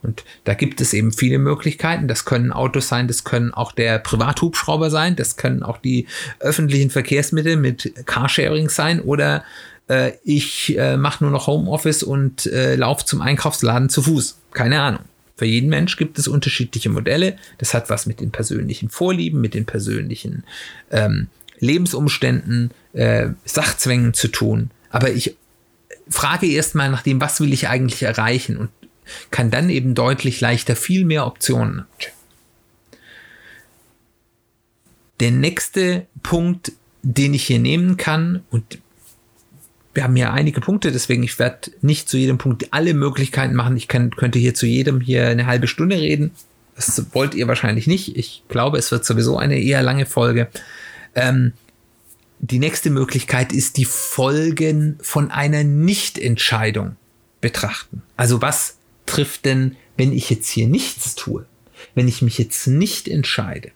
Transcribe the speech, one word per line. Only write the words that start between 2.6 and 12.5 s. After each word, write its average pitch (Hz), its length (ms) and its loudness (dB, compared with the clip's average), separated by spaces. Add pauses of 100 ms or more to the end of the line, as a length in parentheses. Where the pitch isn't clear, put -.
sein, 123 200 0
das - 160 -4
können 120 280 0
auch 120 200 -6
der 113 260 2
Privathubschrauber 151 920 0
sein, 160 260 2
das - 200 -4
können 131 280 0
auch - 140 -6
die 123 280 0 (320)
öffentlichen 139 520 2
Verkehrsmittel 151 680 2
mit 127 500 -2
Carsharing 151 600 0
sein 165 320 0
oder, 147 440 0 (440)
äh, 131 240 2 (120)
ich, - 540 0
äh, 135 180 2
mach 139 240 0
nur 143 120 2
noch 139 160 0
Homeoffice 151 560 0
und, 139 420 -2
äh, 131 300 0